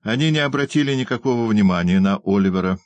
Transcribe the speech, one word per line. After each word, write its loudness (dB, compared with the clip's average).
Они -2
не 0
обратили 0
никакого -2
внимания 2
на 0
Оливера 0